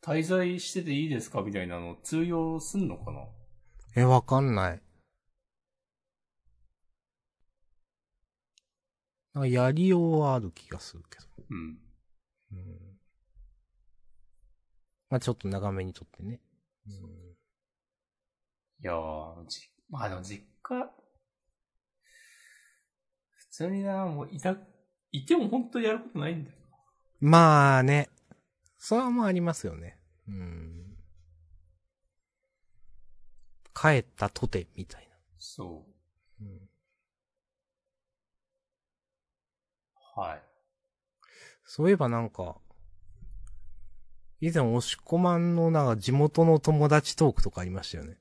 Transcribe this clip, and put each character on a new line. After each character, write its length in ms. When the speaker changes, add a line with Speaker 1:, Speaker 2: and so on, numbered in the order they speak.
Speaker 1:
「滞 200
在 360
し 140
て 100
て 100
い 120
い 40
で 120
す 80
か？」 160
み 80
た 80
い 60
な 120
の 240
通 220
用 340
す 180
ん 100
の 100
か 140
な？ 160
Speaker 2:
え、 80
わ 180
か 180
ん 160
な 180
い。 80
な 80
ん 20
か 40
や 240
り 160
よ 120
う 200
は 140
あ 60
る 120
気 180
が 100
す 180
る 120
け 100
ど。 60
Speaker 1:
う 60
ん。 240
Speaker 2:
う 40
ん。 420
ま 80
あ 20
ち 100
ょ 40
っ 20
と 120
長 240
め 140
に 80
撮 100
っ 40
て 160
ね。 180
う 20
ん。 40
Speaker 1:
い 40
や 120
ー、 540
じ-、 220
ま 140
あ 60
で 60
も 60
実 240
家、 280
普 200
通 200
に 140
な、 240
も 160
う 80
い 80
た、 180
い 140
て 120
も 100
本 220
当 100
や 140
る 60
こ 100
と 100
な 100
い 60
ん 80
だ 60
よ。 80
Speaker 2:
ま 580
あ 60
ね。 260
そ 120
れ 60
は 100
も 120
う 20
あ 60
り 100
ま 120
す 140
よ 80
ね。 240
う 40
ん。 680
帰 120
っ 40
た 260
と 180
て、 280
み 100
た 140
い 80
な。 80
Speaker 1:
そ 480
う。 40
Speaker 2:
う 40
ん。 220
Speaker 1:
は 200
い。 80
Speaker 2:
そ 200
う 60
い 40
え 20
ば 140
な 80
ん 140
か、 280
以 100
前 140
押 180
し 240
込 140
ま 180
ん 180
の 140
な 140
ん 20
か 120
地 140
元 320
の 160
友 300
達 260
ト 160
ー 40
ク 80
と 80
か 100
あ 20
り 60
ま 140
し 80
た 80
よ 60
ね。 160